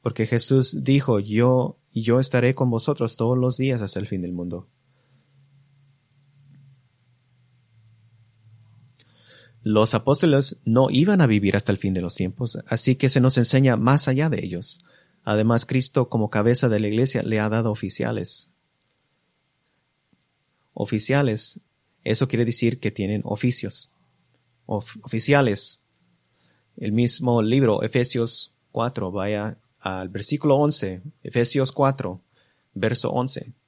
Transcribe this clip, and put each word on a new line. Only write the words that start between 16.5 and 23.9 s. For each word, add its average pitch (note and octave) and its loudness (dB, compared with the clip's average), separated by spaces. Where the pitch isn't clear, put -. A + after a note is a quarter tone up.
de G#2+ 2
la G#2+ -2
iglesia, A#2+ 0
le G#2+ 0
ha G#2+ 0
dado A2+ 0
oficiales. G#2+ -6
Oficiales, A2+ -2
eso B2+ 0
quiere A#2+ 0
decir A#2 0
que G#2 -4
tienen G#2 -4
oficios. - -4